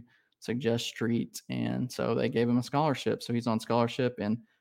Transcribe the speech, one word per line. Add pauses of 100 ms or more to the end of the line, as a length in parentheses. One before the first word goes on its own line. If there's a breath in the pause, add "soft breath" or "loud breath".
(400 soft breath)
suggest
Street,
and
so
they
gave
him
a
scholarship.
So
he's
on
scholarship,
and (240 soft breath)